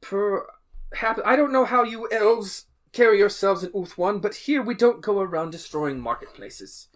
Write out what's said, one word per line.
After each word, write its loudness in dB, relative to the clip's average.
Perhaps, -4
I 4
don't 4
know 4
how 2
you -6
elves 0
carry 6
yourselves 2
in -8
Uthwan, -2
but -4
here -2
we -2
don't 2
go -2
around -4
destroying -6
marketplaces. -10